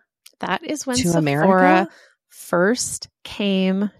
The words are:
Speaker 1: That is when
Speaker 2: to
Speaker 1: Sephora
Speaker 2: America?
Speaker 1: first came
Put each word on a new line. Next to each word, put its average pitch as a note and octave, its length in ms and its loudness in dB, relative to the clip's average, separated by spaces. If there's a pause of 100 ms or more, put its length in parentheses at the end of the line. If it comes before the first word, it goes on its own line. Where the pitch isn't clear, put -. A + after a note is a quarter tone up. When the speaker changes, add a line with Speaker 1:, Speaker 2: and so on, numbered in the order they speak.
(400)
Speaker 1:
That F3+ 240 -6
is D4+ 220 -8
when B3 100 -4
Speaker 2:
to B3 120 0
Speaker 1:
Sephora E3+ 100 2
Speaker 2:
America? F#3 680 4 (400)
Speaker 1:
first - 800 -4 (160)
came G3 760 -2